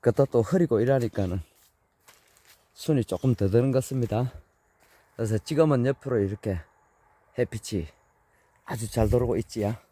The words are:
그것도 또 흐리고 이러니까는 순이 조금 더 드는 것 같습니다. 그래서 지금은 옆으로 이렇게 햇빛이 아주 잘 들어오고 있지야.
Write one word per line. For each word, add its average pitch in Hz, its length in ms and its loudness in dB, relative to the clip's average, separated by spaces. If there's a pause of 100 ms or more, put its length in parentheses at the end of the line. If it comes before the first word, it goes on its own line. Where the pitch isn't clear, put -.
그것도 127 320 2
또 120 100 4
흐리고 151 380 2
이러니까는 104 600 0 (1300)
순이 139 320 0
조금 120 300 0
더 101 140 0
드는 120 220 2
것 127 100 2
같습니다. 123 520 -2 (800)
그래서 110 220 -2
지금은 143 480 2
옆으로 131 360 -2
이렇게 98 380 -2 (800)
햇빛이 107 480 -6 (760)
아주 113 260 -8
잘 110 200 2
들어오고 120 260 2
있지야. 110 420 -4 (140)